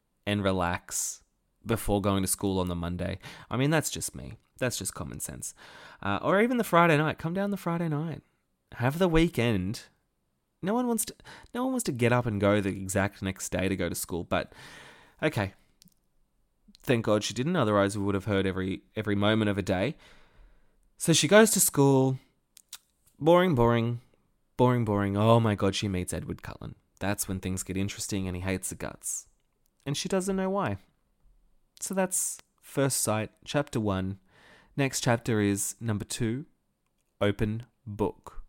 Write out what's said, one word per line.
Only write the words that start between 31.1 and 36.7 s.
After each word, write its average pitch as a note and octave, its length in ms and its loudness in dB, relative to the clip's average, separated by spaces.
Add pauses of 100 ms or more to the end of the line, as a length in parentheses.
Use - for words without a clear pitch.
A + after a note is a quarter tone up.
So - 140 -8
that's F#3+ 460 -2 (200)
First - 420 -2
Sight, G#2+ 280 -2 (140)
chapter - 360 -4
one. F#2+ 380 -2 (580)
Next C3+ 260 -2
chapter A#2 380 2
is G2+ 400 0
number G#2+ 240 -2
two, B2 440 -4 (760)